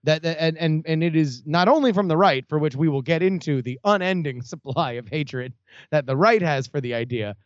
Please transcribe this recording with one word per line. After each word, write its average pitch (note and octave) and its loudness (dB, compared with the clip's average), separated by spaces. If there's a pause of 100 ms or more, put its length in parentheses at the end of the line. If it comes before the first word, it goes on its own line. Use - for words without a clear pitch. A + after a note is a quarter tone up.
That, D#3 2
that, E3 -2
and, D#3+ 0
and, D#3 0
and D#3+ 0
it E3 0
is C#3 0
not F3 2
only C4+ 4
from F#3+ 0
the D#3 2
right, D#3+ 2
for D#3 -2
which D3 -2
we D#3+ 2
will C#3 0
get E3 -2
into D#3+ 0
the B2 -8
unending F3+ 0
<laughs> - -
supply C#3+ -6
of A#2+ -10
hatred C3 -6 (380)
that D3 0
the C3 -2
right G#3+ 4
has C#3+ -2
for C#3+ -6
the A#2+ -6
idea, A#2 -4